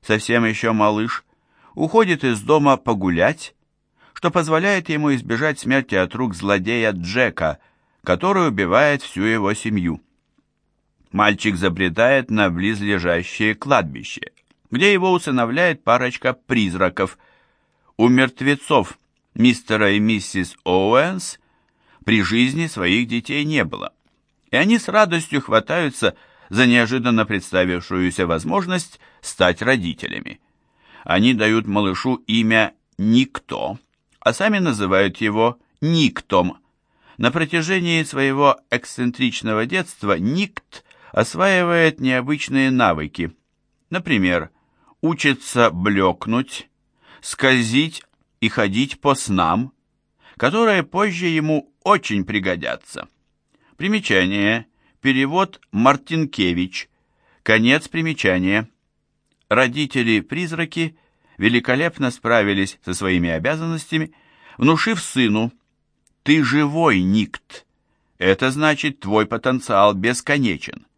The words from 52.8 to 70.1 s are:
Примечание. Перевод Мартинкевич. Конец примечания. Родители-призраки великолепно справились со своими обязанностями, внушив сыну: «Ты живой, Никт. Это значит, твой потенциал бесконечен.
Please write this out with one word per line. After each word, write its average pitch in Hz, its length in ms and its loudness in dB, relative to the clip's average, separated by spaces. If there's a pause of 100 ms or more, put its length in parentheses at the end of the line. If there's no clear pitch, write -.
Примечание. 104 880 0 (340)
Перевод 139 600 0 (100)
Мартинкевич. 110 1160 0 (540)
Конец 117 460 2
примечания. 110 800 -2 (840)
Родители-призраки 143 1500 -2 (400)
великолепно 123 760 0
справились 101 720 0
со 92 120 -6
своими 90 340 0
обязанностями, 156 880 -4 (420)
внушив 160 460 0
сыну: 113 500 -2 (720)
«Ты 151 200 4
живой, 143 600 2
Никт. - 640 -4 (500)
Это 95 340 2
значит, 151 500 -2
твой 107 260 0
потенциал 113 680 2
бесконечен. 117 920 -2 (120)